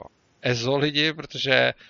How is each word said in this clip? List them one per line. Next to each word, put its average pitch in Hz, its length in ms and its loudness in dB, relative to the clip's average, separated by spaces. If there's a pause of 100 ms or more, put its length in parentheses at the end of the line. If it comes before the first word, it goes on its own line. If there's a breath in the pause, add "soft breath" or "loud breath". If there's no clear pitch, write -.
(420)
EZO 123 340 0
lidi, 147 360 0
protože 127 600 0 (180 soft breath)